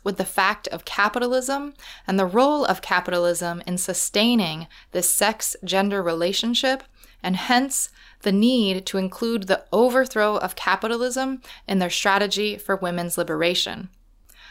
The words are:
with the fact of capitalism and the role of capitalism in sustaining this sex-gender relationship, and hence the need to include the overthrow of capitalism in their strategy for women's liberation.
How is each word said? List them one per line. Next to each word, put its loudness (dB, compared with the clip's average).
with -2
the -2
fact 0
of -8
capitalism -2
and 0
the 2
role 4
of 0
capitalism 0
in -2
sustaining 0
this 0
sex-gender 0
relationship, 0
and 0
hence 0
the 0
need 4
to -4
include -2
the 0
overthrow 4
of -4
capitalism -2
in 0
their 2
strategy 0
for -2
women's -4
liberation. -2